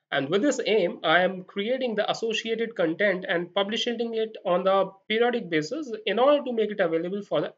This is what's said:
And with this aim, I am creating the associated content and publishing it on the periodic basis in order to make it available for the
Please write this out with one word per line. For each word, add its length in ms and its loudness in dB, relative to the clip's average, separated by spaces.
And 200 0
with 100 2
this 240 2
aim, 380 2
I 220 4
am 180 -2
creating 540 -4
the 140 0
associated 680 -4
content 520 0
and 240 -2
publishing 600 -2
it 220 -4
on 180 2
the 280 2
periodic 420 0
basis 420 -2
in 140 0
order 240 6
to 80 -4
make 180 0
it 100 -4
available 420 0
for 200 -2
the 160 -6